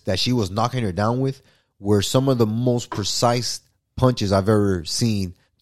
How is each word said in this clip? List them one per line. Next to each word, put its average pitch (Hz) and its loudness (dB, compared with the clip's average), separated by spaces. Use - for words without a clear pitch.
that 95 -2
she 123 0
was 101 -2
knocking 120 -2
her 98 -2
down 107 0
with 135 -4
were 101 2
some 135 0
of 127 2
the 117 4
most 120 0
precise 120 -2
punches 120 0
I've 98 4
ever 98 2
seen 101 -2